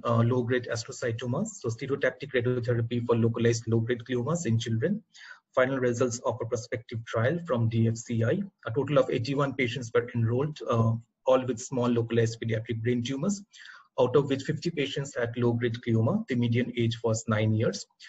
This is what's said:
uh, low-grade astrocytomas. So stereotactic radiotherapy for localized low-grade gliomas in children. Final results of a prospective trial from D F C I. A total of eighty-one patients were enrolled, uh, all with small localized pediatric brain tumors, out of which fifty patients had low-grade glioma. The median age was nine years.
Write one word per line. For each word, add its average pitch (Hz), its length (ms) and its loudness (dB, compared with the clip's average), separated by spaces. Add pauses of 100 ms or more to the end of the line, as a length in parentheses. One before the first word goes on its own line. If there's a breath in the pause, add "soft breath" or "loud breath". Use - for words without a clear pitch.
uh, 117 140 2
low-grade 120 520 2
astrocytomas. 123 760 -4 (160)
So 120 80 -2
stereotactic 135 640 -4
radiotherapy 120 720 0
for 117 100 4
localized 117 500 2
low-grade 113 380 0
gliomas 139 400 -2
in 113 140 2
children. 120 440 -2 (520 loud breath)
Final 131 240 2
results 123 480 0
of 120 160 -2
a - 20 -6
prospective 117 640 -6
trial 127 400 0
from 117 240 0
D 113 180 4
F 113 80 0
C 113 260 -2
I. 160 200 2 (240)
A 117 40 -4
total 143 280 2
of 127 100 4
eighty-one 139 460 0
patients 123 400 -4
were 120 200 2
enrolled, 123 440 0 (100)
uh, 113 240 4 (320)
all 131 220 4
with 120 120 -2
small 123 300 -2
localized 117 500 2
pediatric 113 440 -4
brain 123 200 0
tumors, 139 400 -2 (560 loud breath)
out 127 180 4
of 139 120 4
which 135 140 0
fifty 156 280 -2
patients 139 460 -4
had 120 200 -2
low-grade 120 400 2 (100)
glioma. 123 420 2
The 127 80 0
median 120 400 2
age 117 260 0
was 110 240 0
nine 110 280 2
years. 131 320 -2 (220 loud breath)